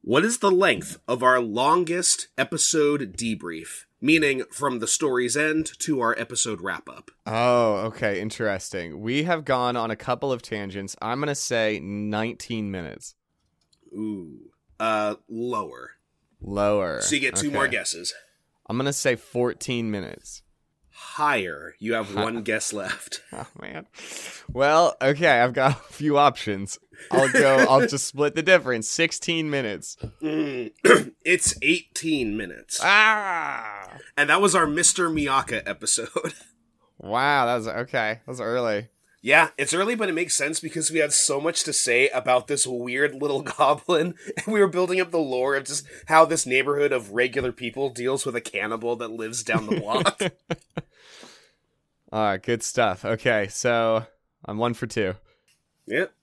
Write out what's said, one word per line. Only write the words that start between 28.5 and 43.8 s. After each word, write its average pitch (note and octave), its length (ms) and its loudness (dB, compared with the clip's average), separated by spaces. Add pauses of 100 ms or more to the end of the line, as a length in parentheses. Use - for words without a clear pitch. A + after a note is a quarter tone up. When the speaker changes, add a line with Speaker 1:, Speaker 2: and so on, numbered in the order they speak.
Speaker 2:
Sixteen E3 640 -2
minutes. A#2+ 460 -4 (260)
Speaker 1:
Mm. D3+ 500 -4 (120)
<clears throat> G3+ 300 6 (100)
It's F3 380 2
eighteen D3 720 -2
minutes. F2+ 460 -8
Speaker 2:
Ah! D#3+ 1160 0 (180)
Speaker 1:
And C#3+ 140 0
that F3 100 4
was G3 160 4
our E3 100 4
Mister E3+ 420 0
Miyaka C3+ 580 -2
episode. - 720 -4
<laughs> - 40 -20 (580)
Speaker 2:
Wow, B2+ 460 2
that A#2+ 80 2
was, A2+ 140 -4
okay. A2+ 460 -2 (120)
That - 0 -
was B2+ 140 -12
early. A2+ 480 -2 (340)
Speaker 1:
Yeah, D3+ 340 6
it's C#3 160 -2
early, G3+ 220 0
but A3 140 -2
it D#3+ 80 -2
makes F3 200 -2
sense D3+ 220 -4
because D#3+ 320 -6
we D#3+ 80 -2
had D3 140 2
so C#3+ 280 2
much D#3+ 220 -2
to D3+ 100 -4
say B2+ 360 2
about B2+ 400 0
this C#3+ 180 0
weird B2+ 480 -2
little C#3 280 -2
<laughs> - 160 -10
goblin, D3+ 560 2 (220)